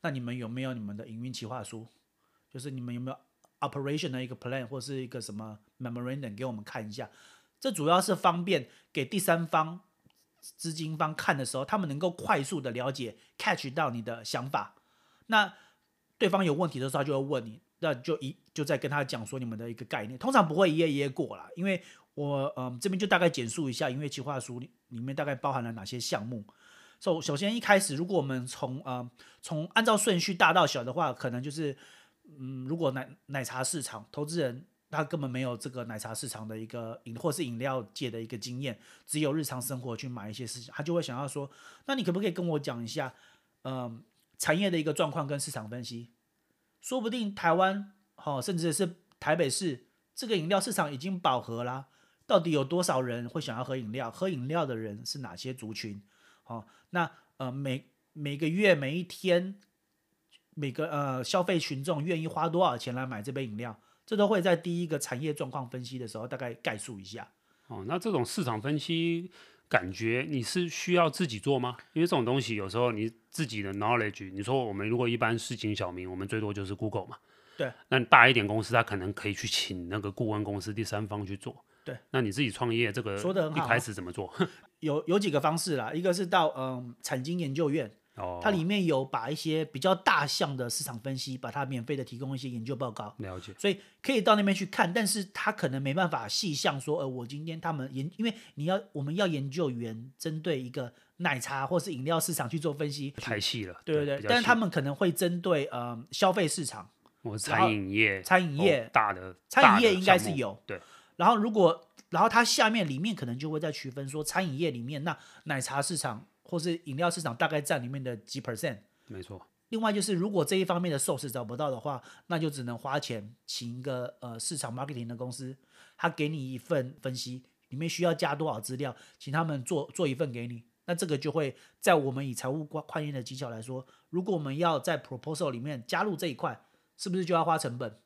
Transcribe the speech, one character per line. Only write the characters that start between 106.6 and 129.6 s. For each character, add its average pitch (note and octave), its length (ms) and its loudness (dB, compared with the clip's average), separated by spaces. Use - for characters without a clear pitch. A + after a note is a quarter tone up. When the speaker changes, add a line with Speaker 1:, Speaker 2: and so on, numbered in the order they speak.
Speaker 1:
场， G#2+ 240 -10
Speaker 2:
或 A2 140 -4
餐 A2 340 4
饮 G2 180 0
业， G#2 240 4
Speaker 1:
然 F#2+ 100 -4
后 - 40 -10
餐 F#3 160 8
饮 C#3+ 140 -2
业， D3+ 280 6
Speaker 2:
哦， - 60 -18
大 G#2 220 6
的， F#2 220 -8
Speaker 1:
餐 C#3+ 280 10
饮 - 80 8
业 G#3+ 100 8
应 F#3 100 2
该 F#3+ 140 10
是 E3+ 140 0
有。 A#2+ 220 0
Speaker 2:
大 G2+ 80 -6
的 F2 40 -10
项 - 0 -
目， - 20 -16
对。 - 0 -
Speaker 1:
然 F3 120 6
后 A#3 80 6
如 G#3+ 140 2
果， F3+ 360 6
然 F3 120 4
后 A3 60 8
它 A3+ 160 6
下 - 240 6
面 G#3+ 200 4
里 C3+ 100 -2
面 G3 180 -2
可 C3+ 120 -4
能 A#2+ 100 -4
就 D3+ 140 -4
会 D#3 80 -2
再 D#3 120 -2
区 C3+ 200 -8
分 C3+ 180 -8
说， D3+ 140 -4
餐 F#3 240 0
饮 C3+ 100 -4
业 D#3+ 140 0
里 A#2+ 100 -6
面， C#3 220 -6
那 D#3+ 120 -2
奶 C#3 180 -2
茶 C3+ 180 -2
市 D#3+ 160 0
场 B2 300 -4
或 - 160 -4
是 E3 180 0
饮 C3+ 120 -6
料 E3+ 140 4
市 E3+ 100 -6
场 B2 140 -2
大 D#3+ 120 2
概 D3+ 140 0
占 C#3+ 220 0
里 A#2+ 40 -6
面 C3+ 160 -6
的 A#2+ 140 -4
几 - 240 -10
percent。 A#2 380 -4
Speaker 2:
没 G2 160 -12
错。 F#2+ 240 -14
Speaker 1:
另 A3+ 100 -2
外 A3 140 2
就 G3+ 80 2
是 G3+ 120 0
如 F#3 180 2
果 F3+ 120 4
这 F#3+ 120 2
一 F#3+ 100 4
方 F3 160 0
面 F3 100 0
的 C#3 60 0
source C#3 320 -2
找 A#2+ 160 -6
不 A#2 100 -8
到 D3 140 0
的 B2 100 -4
话， C#3 220 -4
那 E3+ 120 0
就 D#3+ 100 2
只 C#3 140 -6
能 A#2+ 120 -4
花 C#3 240 -2
钱 A2+ 360 -6
请 A#2+ 320 -8
一 B2+ 60 -10
个， B2+ 360 -4
呃， A#2 200 -10
市 D3+ 180 -4
场 A#2+ 160 -4
marketing B2+ 320 -6
的 A#2 100 -8
公 B2+ 160 -6
司， C3 240 -10
他 E3+ 140 2
给 D3+ 180 0
你 C#3 240 -4
一 B2+ 60 -8
份 C3 460 -2
分 C3 100 -2
析， B2+ 300 -8
里 B2+ 80 -8
面 E3 100 -4
需 E3 140 -2
要 F3 100 6
加 D#3 220 0
多 D3+ 180 -2
少 A2 80 -4
资 B2+ 160 -8
料， C3 200 -6
请 C#3 120 -8
他 D#3+ 120 2
们 C#3+ 200 -2